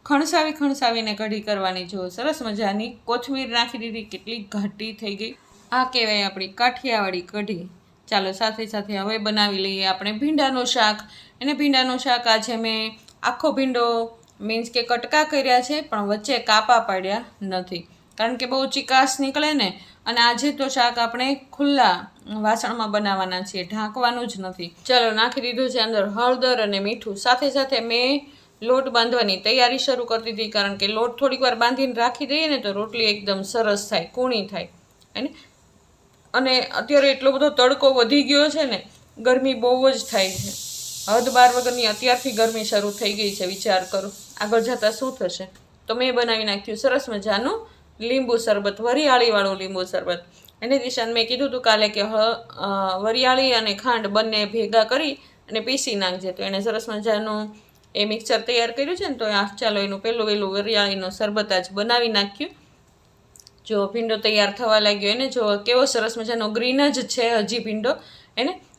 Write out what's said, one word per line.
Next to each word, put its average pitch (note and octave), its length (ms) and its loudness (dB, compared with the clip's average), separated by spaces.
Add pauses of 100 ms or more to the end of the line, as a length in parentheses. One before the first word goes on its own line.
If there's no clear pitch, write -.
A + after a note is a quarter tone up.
ખણસાવી D#4 460 2
ખણસાવીને B3 640 0
કઢી G#3+ 280 -4
કરવાની, F#3+ 440 -2
જો F#3 240 -8
સરસ D4 320 -4
મજાની G#3+ 640 -4
કોથમીર B3 440 -4
નાખી A#3+ 280 -2
દીધી, A3+ 260 -8
કેટલી G#3+ 340 -12
ઘાટી G3+ 560 -6
થઈ G#3 220 -8
ગઈ. F#3+ 200 -10 (360)
આ B3+ 120 2
કહેવાય A3 400 0
આપણી F#3+ 240 -6
કાઠિયાવાડી A3 720 -2
કઢી. F#3+ 480 -8 (380)
ચાલો, F#3+ 240 0
સાથે A3 340 -2
સાથે G#3 320 -6
હવે G#3 200 -2
બનાવી G#3 400 0
લઈએ F#3+ 280 -2
આપણે F#3+ 260 -2
ભીંડાનું C4 540 0
શાક. G#3+ 340 2 (420)
એને C#4+ 120 0
ભીંડાનું C4 460 2
શાક A#3+ 280 0
આજે A3 280 2
મેં A3 440 -4 (240)
આખો B3 280 0
ભીંડો, A#3 680 0 (240)
મીન્સ A3+ 300 -4
કે B3 100 0
કટકા A#3+ 420 2
કર્યા C4+ 380 2
છે, D4 200 -4
પણ A3 200 -4
વચ્ચે G#3+ 360 -2
કાપા A3+ 420 4
પાડ્યા G3+ 460 -2 (160)
નથી, F#3 460 -6 (300)
કારણ A#3 180 0
કે B3 100 -4
બહુ C4+ 200 0
ચિકાસ C4+ 540 2
નીકળે D4 340 0
ને. G3+ 260 -2 (260)
અને A#3 160 0
આજે A#3+ 300 2
તો C4+ 160 -2
શાક A#3+ 300 2
આપણે A#3+ 380 0
ખુલ્લા C4+ 760 0 (300)
વાસણમાં A3 500 0
બનાવવાના F#3+ 500 -2
છીએ, F#3+ 220 -8
ઢાંકવાનું A#3 640 -2
જ G3 120 -8
નથી. F#3 360 -10 (100)
ચાલો, A#3 260 4
નાખી A3+ 300 0
દીધું B3 280 -2
છે B3 100 -2
અંદર A3 300 0
હળદર B3 520 2
અને G3+ 180 0
મીઠું. G#3 380 -6
સાથે B3+ 320 2
સાથે C4+ 300 0
મેં B3 520 0 (300)
લોટ B3+ 280 2
બાંધવાની A#3 480 2
તૈયારી B3 400 2
શરૂ B3 280 -2
કરી A3+ 260 -2
દીધી, G#3+ 200 -6
કારણ G3+ 260 -2
કે G3 100 -2
લોટ A#3 320 -2
થોડીક C4 220 0
વાર A#3+ 140 2
બાંધીને B3+ 380 0
રાખી A#3+ 320 -2
દઈએ D4+ 220 0
ને, D4 100 0
તો G#3 140 -4
રોટલી G#3+ 320 -4
એકદમ G3+ 380 0
સરસ G3+ 480 0
થાય, F3 240 -2
કૂણી B3 340 -2
થાય. F3+ 240 -10 (440)
અને, B3+ 200 -8 (960)
અને B3+ 280 4
અત્યારે C#4 500 4
એટલો C4 200 2
બધો C4+ 180 4
તડકો C4+ 440 4
વધી B3+ 300 4
ગયો C#4+ 260 4
છે D4+ 140 -2
ને, A#3+ 240 -4 (300)
ગરમી B3+ 360 2
બહુ B3 360 4
જ A3+ 220 -2
થાય F#3+ 200 2
છે. G3 200 -6 (600)
હદ A#3 180 4
બાર B3 260 8
વગરની B3 300 0
અત્યારથી B3 460 0
ગરમી A3+ 320 0
શરૂ G#3 280 0
થઈ G#3 220 -2
ગઈ G3+ 220 -2
છે. F#3 100 -4
વિચાર F#3 460 0
કરો, G3 200 -4 (300)
આગળ A3 200 2
જતાં A3+ 300 0
શું B3+ 260 -6
થશે. F#3+ 300 -6 (400)
તો A3+ 80 -2
મેં B3 200 0
બનાવી A#3 280 2
નાખ્યું G#3 340 -4
સરસ C4 320 2
મજાનું G#3+ 580 -2 (340)
લીંબુ A#3+ 360 0
શરબત, G3+ 440 0
વરિયાળીવાળું A#3+ 760 4
લીંબુ F#3+ 260 -6
શરબત. F3+ 420 -4 (360)
એને B3+ 160 2
દિશાને A#3+ 360 -2
મેં A3+ 140 2
કીધું B3 220 -2
હતું B3 120 -6
કાલે G#3+ 280 4
કે G#3 120 -4
હ-, A3 320 2 (240)
અ, F#3+ 400 -2
વરિયાળી B3+ 540 2
અને A3 220 2
ખાંડ A3 340 -2
બંને G#3+ 380 0
ભેગા G#3+ 380 2
કરી C4+ 300 0 (360)
અને A3 100 -2
પીસી B3+ 360 -2
નાખજે. F#3 360 -2
તો F#3+ 120 -8
એણે G3 180 -4
સરસ A3 280 -4
મજાનું G#3+ 760 -4 (280)
એ G#3 100 0
મિક્સર A3+ 340 -2
તૈયાર A#3 320 0
કર્યું C#4+ 260 -2
છે F#4+ 100 -4
ને, C4+ 80 -4
તો A#3 100 -4
આ G#3 340 0
ચાલો, G#3 220 0
એનું G3 200 -6
પહેલું A3+ 260 -2
વહેલું G#3 240 0
વરિયાળીનું G3 600 -2
શરબત G#3 400 -2
આજ F#3 200 0
બનાવી A#3 360 0
નાખ્યું. G#3+ 440 -2 (1160)
જો G3+ 200 0
ભીંડો A3+ 300 -2
તૈયાર G#3 340 2
થવા A3 280 2
લાગ્યો, G#3 300 2
એને B3+ 180 0
જો G#3+ 300 2
કેવો A#3+ 280 4
સરસ A3+ 320 0
મજાનો A3+ 320 -2
ગ્રીન B3+ 400 2
જ B3+ 180 -2
છે A#3 280 0
હજી A3+ 240 0
ભીંડો, A3 360 -2 (420)
એને. D#4 240 -2 (180)